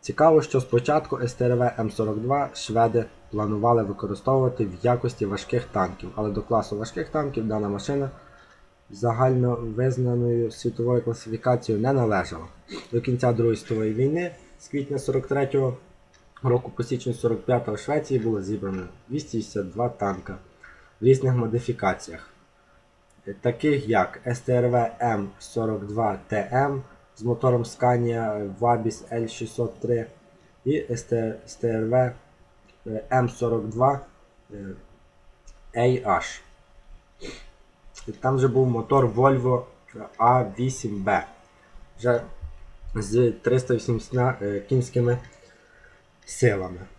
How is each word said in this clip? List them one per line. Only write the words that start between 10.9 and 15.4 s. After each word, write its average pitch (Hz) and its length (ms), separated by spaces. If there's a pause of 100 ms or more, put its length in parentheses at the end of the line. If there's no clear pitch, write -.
класифікацією 113 800
не 135 100
належала. 98 520 (460)
До 120 100
кінця 123 320
Другої 113 240
світової 110 360
війни, 160 420 (240)
з - 80
квітня 139 320
сорок 131 280
третього 135 500 (640)